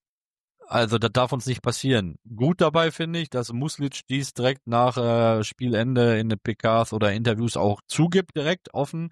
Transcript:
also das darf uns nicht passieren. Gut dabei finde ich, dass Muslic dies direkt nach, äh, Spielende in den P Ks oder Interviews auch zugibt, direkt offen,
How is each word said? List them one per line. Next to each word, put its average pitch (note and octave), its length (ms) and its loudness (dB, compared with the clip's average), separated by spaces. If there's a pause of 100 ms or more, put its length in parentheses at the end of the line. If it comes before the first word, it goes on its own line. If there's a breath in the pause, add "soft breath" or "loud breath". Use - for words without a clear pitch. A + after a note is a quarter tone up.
(680)
also A#2 300 0
das G#2+ 160 0
darf B2 200 2
uns B2+ 120 -6
nicht B2+ 160 -6
passieren. A2+ 560 -2 (180)
Gut C#3 280 2
dabei E3 280 2
finde E3 280 -6
ich, D#3+ 100 -6
dass B2 240 -6
Muslic C#3 560 -4
dies C3 240 -4
direkt C3 340 -2
nach, A#2+ 300 2
äh, A#2 480 2
Spielende A#2+ 720 0
in A2+ 120 -2
den G#2+ 80 -2
P - 160 -4
Ks A2+ 400 2
oder G#2 180 2
Interviews A2+ 460 0
auch G2+ 280 0
zugibt, F3 480 0
direkt D#3 380 -4
offen, D#3+ 400 -6